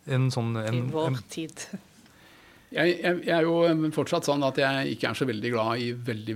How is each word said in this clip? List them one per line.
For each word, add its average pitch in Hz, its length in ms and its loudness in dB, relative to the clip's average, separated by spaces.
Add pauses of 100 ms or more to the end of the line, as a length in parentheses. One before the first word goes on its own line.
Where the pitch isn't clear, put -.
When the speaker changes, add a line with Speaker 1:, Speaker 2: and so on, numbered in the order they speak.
(100)
Speaker 1:
en 131 240 4
sånn, 117 240 -2
Speaker 2:
i 110 100 -4
Speaker 1:
en, 120 220 0
Speaker 2:
vår 156 220 -2
Speaker 1:
en 127 80 -4 (100)
Speaker 2:
tid? 160 320 -10 (1120)
Speaker 3:
Jeg, 170 240 2
jeg, 175 240 0
jeg - 140 -2
er 165 100 4
jo, 165 80 2 (140)
eh, 160 160 2 (100)
fortsatt 160 320 0
sånn 143 160 2
at 135 160 0
jeg 135 380 2
ikke 113 160 0
er - 80 -4
så 139 100 2
veldig 113 240 -2
glad 113 260 0
i 120 140 -2
veldig, 113 420 -6